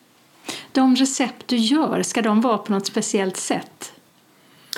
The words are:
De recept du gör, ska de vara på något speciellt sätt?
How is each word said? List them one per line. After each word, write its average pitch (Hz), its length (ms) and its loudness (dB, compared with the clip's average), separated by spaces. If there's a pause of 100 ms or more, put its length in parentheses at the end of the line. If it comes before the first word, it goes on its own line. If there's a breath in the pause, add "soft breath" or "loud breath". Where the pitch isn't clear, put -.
(720 loud breath)
De 262 240 4
recept 262 520 -2
du 247 80 0
gör, 226 460 0
ska 226 200 -2
de 214 180 4
vara 233 180 2
på 208 140 -6
något 196 140 0
speciellt 196 500 -2
sätt? - 560 -8 (840 loud breath)